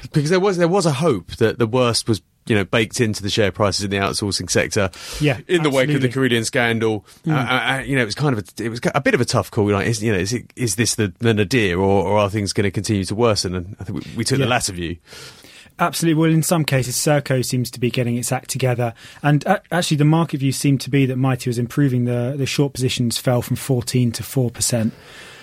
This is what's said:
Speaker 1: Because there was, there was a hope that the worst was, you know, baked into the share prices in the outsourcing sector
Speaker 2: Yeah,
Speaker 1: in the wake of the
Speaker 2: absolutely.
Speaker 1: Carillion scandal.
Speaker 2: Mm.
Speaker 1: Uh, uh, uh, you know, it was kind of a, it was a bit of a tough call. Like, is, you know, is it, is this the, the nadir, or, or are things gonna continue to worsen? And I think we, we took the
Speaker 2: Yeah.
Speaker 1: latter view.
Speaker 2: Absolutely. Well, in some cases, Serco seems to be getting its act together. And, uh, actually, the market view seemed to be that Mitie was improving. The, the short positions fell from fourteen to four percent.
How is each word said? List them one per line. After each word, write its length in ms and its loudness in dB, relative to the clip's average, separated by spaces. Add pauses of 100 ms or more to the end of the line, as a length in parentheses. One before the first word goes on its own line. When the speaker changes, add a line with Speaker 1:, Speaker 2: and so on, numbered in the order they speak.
(140)
Speaker 1:
Because 160 2
there 100 2
was, 180 2
there 120 4
was 160 2
a 80 2
hope 440 -2
that 220 2
the 80 2
worst 400 0
was, 140 0 (260)
you 80 2
know, 80 2
baked 380 0
into 200 0
the 80 -6
share 220 2
prices 320 0
in 80 -4
the 60 0
outsourcing 520 -2
sector 400 0 (300)
Speaker 2:
Yeah, 280 0
Speaker 1:
in 140 2
the 80 2
wake 200 2
of 120 0
the 60 2
Speaker 2:
absolutely. 20 -8
Speaker 1:
Carillion 360 0
scandal. 600 0 (200)
Speaker 2:
Mm. 80 0
Speaker 1:
Uh, 40 2
uh, 380 0
uh, 60 -4
you 160 -4
know, 40 2
it 40 0
was 100 -6
kind 220 0
of 20 -4
a, 240 -8
it 60 -2
was 100 -8 (160)
a 60 0
bit 120 2
of 60 4
a 60 0
tough 260 0
call. 180 2
Like, 180 2
is, 140 -2
you 120 0
know, 40 0
is 140 -2
it, 240 -6
is 200 -4
this 200 0
the, 240 0
the 140 4
nadir, 440 2
or, 300 4
or 100 2
are 120 4
things 240 -2
gonna 180 0
continue 320 -2
to 100 -6
worsen? 420 0
And 240 -8
I 40 -12
think 220 -8
we, 100 -14
we 80 -4
took 140 0
the 80 2
Speaker 2:
Yeah. 40 0
Speaker 1:
latter 220 0
view. 260 -6 (840)
Speaker 2:
Absolutely. 380 0
Well, 120 4
in 120 4
some 220 0
cases, 300 -2
Serco 480 0
seems 280 -4
to 80 -14
be 120 0
getting 260 -2
its 140 -6
act 180 -4
together. 440 -2 (280)
And, 260 4
uh, 120 2 (120)
actually, 260 0
the 80 4
market 340 2
view 120 0
seemed 300 0
to 80 -12
be 160 4
that 120 -2
Mitie 300 0
was 120 -2
improving. 460 0
The, 320 -2
the 80 -2
short 280 0
positions 440 -2
fell 240 2
from 160 -4
fourteen 560 0
to 100 -8
four 260 -2
percent. 440 -2 (500)